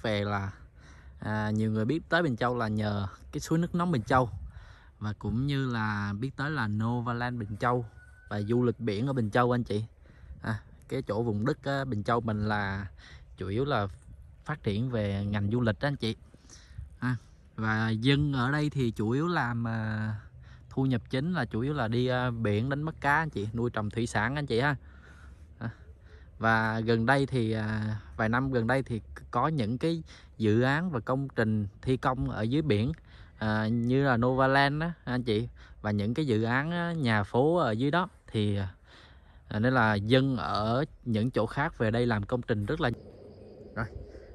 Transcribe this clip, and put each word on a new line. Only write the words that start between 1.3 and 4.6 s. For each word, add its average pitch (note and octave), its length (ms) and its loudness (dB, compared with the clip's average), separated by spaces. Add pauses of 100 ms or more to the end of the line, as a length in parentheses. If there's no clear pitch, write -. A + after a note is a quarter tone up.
nhiều A2 200 0
người A2 140 0
biết D3 240 0
tới E3+ 140 4
Bình B2 140 0
Châu B2 200 0
là A#2 120 -2
nhờ G#2+ 380 0 (260)
cái D3 80 -6
suối D#3+ 180 0
nước E3+ 160 -2
nóng F3 180 0
Bình A#2+ 100 2
Châu. C3 260 4 (680)